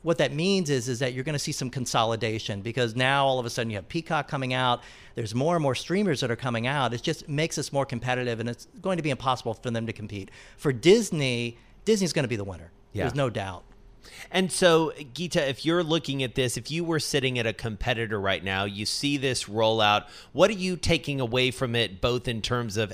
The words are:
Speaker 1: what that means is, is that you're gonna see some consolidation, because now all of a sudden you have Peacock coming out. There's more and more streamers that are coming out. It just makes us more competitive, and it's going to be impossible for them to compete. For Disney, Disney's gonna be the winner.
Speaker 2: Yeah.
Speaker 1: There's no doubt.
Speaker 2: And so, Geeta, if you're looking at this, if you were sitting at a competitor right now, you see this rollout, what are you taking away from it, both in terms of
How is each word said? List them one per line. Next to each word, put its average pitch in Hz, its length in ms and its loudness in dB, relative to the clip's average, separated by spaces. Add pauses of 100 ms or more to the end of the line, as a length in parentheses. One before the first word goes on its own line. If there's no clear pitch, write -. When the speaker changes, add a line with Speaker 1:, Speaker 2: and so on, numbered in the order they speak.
Speaker 1:
what 160 160 0
that 139 160 2
means 180 360 0
is, 127 200 0
is 117 100 -2
that 127 140 -2
you're 131 100 -6
gonna 147 160 -4
see - 140 -4
some 131 160 -4
consolidation, 113 920 0
because 117 360 -2
now 139 280 4
all 131 140 2
of 117 60 -4
a 120 40 -4
sudden 117 200 -2
you 107 80 -4
have 92 100 -10
Peacock 160 400 -2
coming 131 260 -4
out. 127 280 2 (320)
There's 110 200 -6
more 147 220 2
and 160 80 2
more 135 120 2
streamers 185 440 0
that 123 100 -2
are 117 60 0
coming 117 320 -2
out. 131 260 0
It 120 80 -6
just - 280 -4
makes 156 280 -2
us 143 140 -4
more 139 140 0
competitive, 123 560 -2
and 117 80 -2
it's - 180 -10 (140)
going 185 160 0
to 160 60 -4
be 156 60 0
impossible 127 440 -2
for - 180 -6
them 113 160 -2
to 113 60 -6
compete. 104 380 -10 (260)
For 143 160 0
Disney, 131 840 4 (280)
Disney's 196 260 4
gonna 139 160 2
be 117 80 0
the 101 80 -4
winner. 85 280 -10 (200)
Speaker 2:
Yeah. 98 120 -2
Speaker 1:
There's 117 120 0
no 139 140 2
doubt. 95 340 -6 (680)
Speaker 2:
And 185 220 0
so, 165 420 6 (220)
Geeta, 160 320 -2
if 135 180 -4
you're 170 180 2
looking 147 380 -2
at 123 140 -4
this, 127 220 0
if 113 120 -10
you 165 140 -4
were 165 160 0
sitting 127 400 0
at 113 80 0
a 110 60 0
competitor 110 680 -4
right 95 240 0
now, 95 220 0
you 104 200 -6
see 143 320 -2
this 131 280 -2
rollout, 107 600 4 (260)
what 175 200 6
are - 20 -2
you 185 240 -2
taking 156 420 0
away 127 300 2
from 120 260 -2
it, 98 260 0
both 123 260 0
in 113 160 -4
terms 117 340 -2
of 107 160 -2